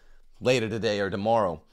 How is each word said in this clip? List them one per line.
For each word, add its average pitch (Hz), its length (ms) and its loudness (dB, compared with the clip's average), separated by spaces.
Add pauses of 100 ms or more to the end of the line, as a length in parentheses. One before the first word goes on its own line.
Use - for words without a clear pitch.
(380)
later 120 300 0
today 104 320 -2
or 101 80 0
tomorrow. 101 540 0 (100)